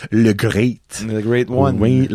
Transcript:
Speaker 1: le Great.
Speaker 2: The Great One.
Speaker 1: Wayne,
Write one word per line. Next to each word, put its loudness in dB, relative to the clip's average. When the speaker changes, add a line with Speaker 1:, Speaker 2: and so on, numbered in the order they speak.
Speaker 1:
le 4
Great. -2
Speaker 2:
The -4
Great 0
One. 2
Speaker 1:
Wayne, 2